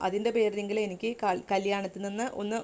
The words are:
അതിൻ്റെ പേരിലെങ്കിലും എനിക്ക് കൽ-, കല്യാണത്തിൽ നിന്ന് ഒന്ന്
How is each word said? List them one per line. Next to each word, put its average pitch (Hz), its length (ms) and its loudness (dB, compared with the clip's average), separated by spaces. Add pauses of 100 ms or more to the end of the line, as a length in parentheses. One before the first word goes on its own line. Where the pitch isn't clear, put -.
അതിൻ്റെ 208 300 2
പേരിലെങ്കിലും 208 520 2
എനിക്ക് 190 220 -4 (120)
കൽ-, 185 200 2 (100)
കല്യാണത്തിൽ 196 540 0
നിന്ന് 208 200 -2 (140)
ഒന്ന് 208 240 -2